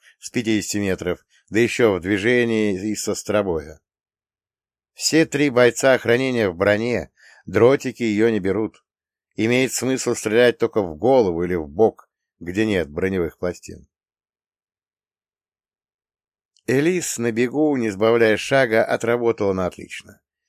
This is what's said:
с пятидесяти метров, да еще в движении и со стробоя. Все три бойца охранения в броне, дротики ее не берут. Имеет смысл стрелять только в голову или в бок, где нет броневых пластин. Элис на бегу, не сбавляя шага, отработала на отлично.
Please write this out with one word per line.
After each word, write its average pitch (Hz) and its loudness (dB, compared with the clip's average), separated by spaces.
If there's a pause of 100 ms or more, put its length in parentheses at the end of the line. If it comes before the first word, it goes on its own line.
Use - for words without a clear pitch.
(200)
с - -18
пятидесяти 107 -2
метров, 90 -4 (240)
да 101 0
еще 117 2
в 90 -2
движении 107 0
и 104 -6
со - -6
стробоя. 87 -4 (1120)
Все 156 0
три 143 -2
бойца 123 4
охранения 120 0
в 87 -6
броне, 104 0 (340)
дротики 120 2
ее 110 2
не 110 0
берут. 98 -4 (500)
Имеет 123 0
смысл 123 -4
стрелять 117 2
только 110 -2
в 85 -4
голову 95 2
или 90 -2
в 78 -4
бок, 92 0 (300)
где 90 -2
нет 92 0
броневых 90 -2
пластин. 85 -10 (2750)
Элис 156 0
на 117 -2
бегу, 131 0
не 117 -2
сбавляя 110 2
шага, 113 2
отработала 117 -2
на 92 -2
отлично. - -12 (280)